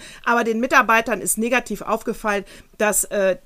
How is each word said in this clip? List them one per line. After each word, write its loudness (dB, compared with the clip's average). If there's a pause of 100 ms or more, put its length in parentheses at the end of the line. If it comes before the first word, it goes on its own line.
(240)
aber 2
den 0
Mitarbeitern 2
ist -4
negativ -2
aufgefallen, -4 (320)
dass, 2
äh, 0 (100)